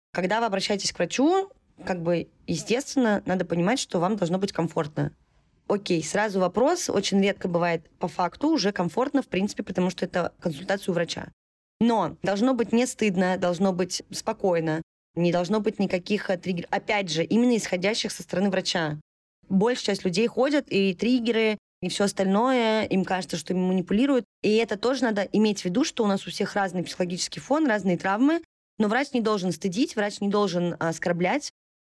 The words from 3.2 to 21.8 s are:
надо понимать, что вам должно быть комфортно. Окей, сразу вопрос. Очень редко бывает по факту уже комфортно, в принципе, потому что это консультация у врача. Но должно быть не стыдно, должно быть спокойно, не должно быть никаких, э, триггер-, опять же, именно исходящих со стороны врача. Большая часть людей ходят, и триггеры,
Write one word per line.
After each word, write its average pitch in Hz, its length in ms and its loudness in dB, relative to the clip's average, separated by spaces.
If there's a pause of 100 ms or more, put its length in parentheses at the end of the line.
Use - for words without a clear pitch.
надо 185 200 -2
понимать, 175 340 0
что - 200 -2
вам 190 160 0
должно 180 220 0
быть 196 140 -2
комфортно. 156 600 -2 (560)
Окей, 185 360 0
сразу 202 360 -2
вопрос. 247 500 2
Очень 196 320 2
редко 202 260 0
бывает 170 500 0
по 185 100 -2
факту 226 420 -2
уже 220 220 2
комфортно, 240 520 0
в - 40 -18
принципе, 196 360 -4
потому 185 260 -2
что - 160 -6
это - 340 -4
консультация 190 520 -4
у - 20 -2
врача. - 380 -4 (480)
Но 214 420 2
должно 202 320 2
быть 226 200 0
не 240 120 4
стыдно, 185 520 2
должно 180 360 2
быть 180 380 -4
спокойно, 170 720 0 (320)
не 170 160 2
должно 180 300 2
быть 214 180 -2
никаких, 185 500 -2
э, 185 80 0
триггер-, 180 320 -6
опять 202 400 -2
же, 160 140 0
именно 233 340 4
исходящих 185 540 -2
со - 100 -10
стороны 185 300 -2
врача. 165 480 -2 (500)
Большая 196 360 2
часть 202 200 -2
людей 190 220 2
ходят, 277 420 0
и 196 240 2
триггеры, 220 640 0 (240)